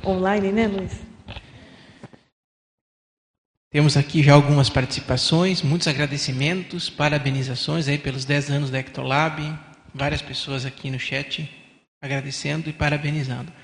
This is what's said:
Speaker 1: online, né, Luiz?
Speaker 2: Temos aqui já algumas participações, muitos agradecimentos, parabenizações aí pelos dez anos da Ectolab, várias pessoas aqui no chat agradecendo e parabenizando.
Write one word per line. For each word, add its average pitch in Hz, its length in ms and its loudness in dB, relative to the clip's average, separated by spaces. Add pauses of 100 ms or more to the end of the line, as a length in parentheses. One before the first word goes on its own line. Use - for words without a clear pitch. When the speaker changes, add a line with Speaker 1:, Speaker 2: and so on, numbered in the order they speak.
Speaker 1:
online, 190 480 2
né, 220 160 2
Luiz? 190 240 -6 (2750)
Speaker 2:
Temos 147 280 4
aqui 143 260 4
já 143 120 10
algumas 143 360 6
participações, 156 920 0
muitos 165 260 0
agradecimentos, 147 1000 -2
parabenizações 143 1000 -2
aí 143 100 0
pelos 131 260 -6
dez 143 240 0
anos 143 220 0
da 131 80 -2
Ectolab, 143 640 -2 (520)
várias 143 300 -4
pessoas 131 420 -6
aqui 135 240 -10
no 131 120 -6
chat 139 500 -6 (500)
agradecendo 143 680 -6
e - 20 -8
parabenizando. 147 800 -2 (120)